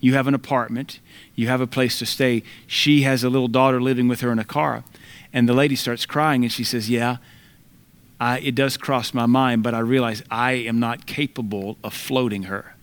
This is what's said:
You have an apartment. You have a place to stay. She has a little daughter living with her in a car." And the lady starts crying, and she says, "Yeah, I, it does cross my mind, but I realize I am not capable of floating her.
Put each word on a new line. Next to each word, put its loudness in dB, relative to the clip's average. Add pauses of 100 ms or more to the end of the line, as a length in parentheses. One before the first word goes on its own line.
You 4
have 2
an 2
apartment. -4 (360)
You -2
have 0
a -2
place 0
to -6
stay. 0 (240)
She 2
has 2
a 2
little 2
daughter 4
living 2
with 0
her 0
in 2
a -2
car." -2 (480)
And 4
the 4
lady 4
starts -6
crying, 2
and -2
she -6
says, -4
"Yeah, 0 (1000)
I, 0
it -2
does 0
cross -2
my 0
mind, 4
but 0
I -2
realize 0
I 0
am -2
not -4
capable -6
of -10
floating -2
her. -10